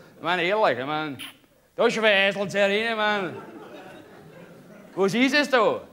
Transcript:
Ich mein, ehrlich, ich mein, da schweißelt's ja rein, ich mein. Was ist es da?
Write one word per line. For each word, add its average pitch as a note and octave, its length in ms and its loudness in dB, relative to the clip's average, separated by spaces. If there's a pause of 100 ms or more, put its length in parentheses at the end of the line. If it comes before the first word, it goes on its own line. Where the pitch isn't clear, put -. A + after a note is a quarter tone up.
(160)
Ich - 60 -18
mein, E3+ 160 0
ehrlich, F3 400 2
ich C3 80 -6
mein, D3+ 320 -6 (580)
da A3 140 2
schweißelt's G3 640 2
ja G3+ 100 2
rein, G#3 260 0
ich A3+ 60 -2
mein. G#3 400 -2 (1600)
Was F3 200 0
ist C4 200 4
es D4 160 2
da? F#3 300 2 (120)